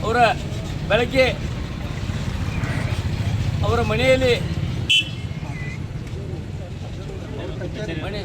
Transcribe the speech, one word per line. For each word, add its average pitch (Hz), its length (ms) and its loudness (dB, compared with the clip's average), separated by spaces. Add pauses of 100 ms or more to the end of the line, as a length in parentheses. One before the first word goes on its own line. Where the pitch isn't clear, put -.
ಅವರ 226 140 2 (720)
ಬೆಳಗ್ಗೆ 247 360 6 (2500)
ಅವರ 233 140 4 (100)
ಮನೆಯಲ್ಲಿ 254 440 6 (3750)
ಮನೆ - 180 -4